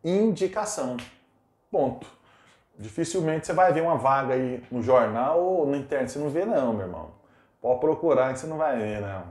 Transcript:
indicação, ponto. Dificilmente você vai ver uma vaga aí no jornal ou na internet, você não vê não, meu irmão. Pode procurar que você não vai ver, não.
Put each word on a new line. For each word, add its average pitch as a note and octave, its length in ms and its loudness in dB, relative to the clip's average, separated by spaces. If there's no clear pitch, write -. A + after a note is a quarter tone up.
indicação, F#3 920 0
ponto. - 340 0
Dificilmente D#3 720 -2
você F3+ 60 -4
vai F3 200 6
ver D#3+ 80 2
uma E3 160 2
vaga C3 380 2
aí B2+ 360 -2
no A#2+ 120 -4
jornal B2 560 4
ou F3+ 280 2
na C#3+ 100 0
internet, C3+ 340 -4
você C#3+ 80 -8
não D3 100 -2
vê E3 160 -2
não, C#3 280 0
meu G2 120 -4
irmão. E2 260 -12
Pode B2 200 2
procurar D3 540 2
que B2+ 60 -8
você D#3 80 -10
não D#3 100 -8
vai D3 200 0
ver, G#2+ 240 -4
não. G2 300 -8